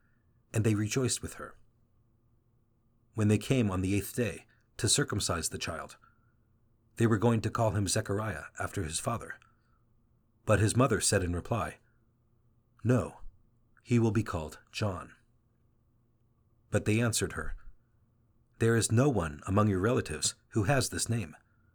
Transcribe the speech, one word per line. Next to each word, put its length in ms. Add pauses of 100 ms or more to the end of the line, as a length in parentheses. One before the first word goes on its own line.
(520)
and 120
they 100
rejoiced 480
with 120
her. 200 (1600)
When 120
they 120
came 300
on 120
the 160
eighth 180
day 320 (300)
to 120
circumcise 600
the 100
child, 380 (1000)
they 100
were 100
going 220
to 100
call 220
him 160
Zechariah 560 (160)
after 240
his 160
father. 400 (1080)
But 140
his 160
mother 240
said 240
in 100
reply, 440 (1040)
"No, 340 (640)
he 160
will 140
be 100
called 380 (100)
John." 440 (1600)
But 140
they 160
answered 320
her, 240 (1040)
"There 160
is 160
no 160
one 400
among 180
your 140
relatives 560 (140)
who 140
has 260
this 180
name." 260 (400)